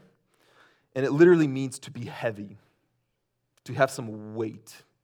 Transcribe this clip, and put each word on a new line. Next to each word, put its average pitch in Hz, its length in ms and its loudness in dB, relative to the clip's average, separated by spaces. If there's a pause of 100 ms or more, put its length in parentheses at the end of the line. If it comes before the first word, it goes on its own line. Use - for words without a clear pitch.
(960)
and 131 100 0
it 127 60 0
literally 160 380 6
means 131 300 -6
to - 120 -16
be 120 140 -10
heavy, 104 540 -8 (1040)
to 127 80 -10
have 131 180 2
some 107 440 -10
weight. - 480 -8 (200)